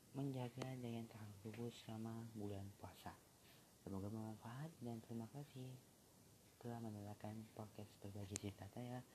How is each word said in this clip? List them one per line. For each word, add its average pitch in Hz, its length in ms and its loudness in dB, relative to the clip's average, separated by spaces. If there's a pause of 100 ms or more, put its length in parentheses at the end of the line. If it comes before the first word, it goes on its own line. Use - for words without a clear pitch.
(180)
menjaga 127 480 6 (160)
daya 117 240 4
tahan 110 260 -4 (140)
tubuh 113 240 4 (160)
selama 113 480 2
bulan 101 320 4 (160)
puasa. - 320 -4 (720)
Semoga 98 240 4
bermanfaat 113 720 0
dan 117 240 4
terima 117 240 2
kasih 131 480 -2 (800)
telah 120 240 2
mendengarkan 104 560 2 (160)
podcast 107 480 -2
Berbagi 101 400 0
Cerita 98 320 -2
Tyler 123 420 -2